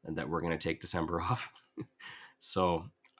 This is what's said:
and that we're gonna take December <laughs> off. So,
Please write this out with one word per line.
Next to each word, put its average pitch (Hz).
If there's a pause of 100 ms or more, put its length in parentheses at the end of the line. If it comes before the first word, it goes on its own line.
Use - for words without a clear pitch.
and 80
that 71
we're 82
gonna 82
take 82
December 85
<laughs> -
off. 117 (920)
So, 87 (340)